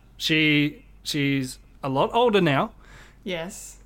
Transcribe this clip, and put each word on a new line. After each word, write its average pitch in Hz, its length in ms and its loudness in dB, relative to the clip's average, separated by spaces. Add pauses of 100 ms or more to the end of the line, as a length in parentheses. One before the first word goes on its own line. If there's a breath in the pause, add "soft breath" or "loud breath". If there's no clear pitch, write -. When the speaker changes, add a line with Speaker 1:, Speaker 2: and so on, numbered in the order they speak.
(180)
Speaker 1:
she, 151 680 2 (180)
she's 139 540 -2 (260)
a 139 60 -4
lot 139 240 0
older 233 280 4
now. 165 300 2 (520 loud breath)
Speaker 2:
Yes. 175 640 -10